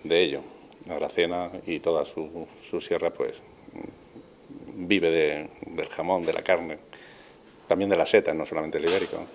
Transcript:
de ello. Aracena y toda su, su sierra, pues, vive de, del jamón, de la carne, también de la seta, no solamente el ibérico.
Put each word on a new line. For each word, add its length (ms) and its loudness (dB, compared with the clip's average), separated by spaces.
de 180 6
ello. 180 0
Aracena 600 -2
y 140 -4
toda 240 2
su, 420 -8
su 180 -6
sierra, 300 -2
pues, 260 -6
vive 340 4
de, 400 2
del 220 -6
jamón, 360 -2
de 80 0
la 100 -2
carne, 360 0
también 240 2
de 60 6
la 100 4
seta, 260 6
no 140 -2
solamente 320 -4
el 100 0
ibérico. 300 0